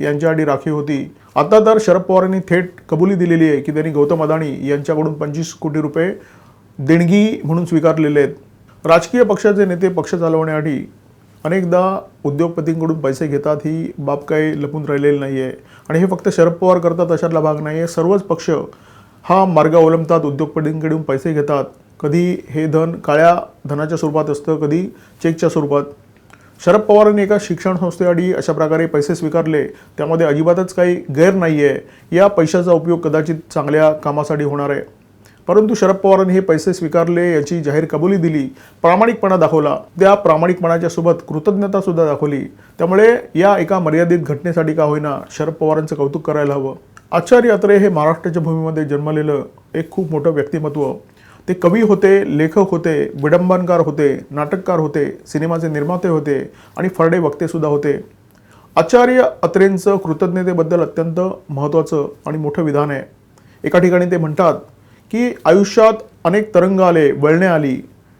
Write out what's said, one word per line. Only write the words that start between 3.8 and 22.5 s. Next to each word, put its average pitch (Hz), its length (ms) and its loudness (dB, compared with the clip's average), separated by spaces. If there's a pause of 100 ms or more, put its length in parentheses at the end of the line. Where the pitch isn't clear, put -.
गौतम 151 320 0
अदाणी 151 460 -4
यांच्याकडून 156 440 -2
पंचवीस 151 400 -6
कोटी 156 280 -4
रुपये 160 320 -4 (640)
देणगी 170 640 2
म्हणून 165 220 -2
स्वीकारलेले 156 540 2
आहेत. 135 140 0 (520)
राजकीय 170 380 2
पक्षाचे 202 420 2
नेते 180 240 0
पक्ष 170 260 -4
चालवण्यासाठी 160 760 -2 (520)
अनेकदा 180 580 0 (240)
उद्योगपतींकडून 160 760 -2
पैसे 139 280 -4
घेतात, 147 300 -2
ही 160 400 -6
बाब 139 200 -6
काही 156 460 -2
लपून 147 220 -8
राहिलेली 143 340 0
नाही 135 220 -6
आहे 131 100 -6 (380)
आणि 160 100 0
हे 185 60 2
फक्त 185 240 -2
शरद 170 220 2
पवार 180 280 2
करतात 170 320 0
अशातला 165 280 0
भाग 151 240 -2
नाही 151 140 -6
आहे. 165 100 -4
सर्वच 170 340 0
पक्ष 170 280 -4 (720)
हा 190 220 2
मार्ग 156 300 2
अवलंबतात, 165 460 4
उद्योगपतींकडून 156 800 -4
पैसे 147 320 -4
घेतात. 147 300 -2 (360)
कधी 175 500 -2
हे 156 160 -4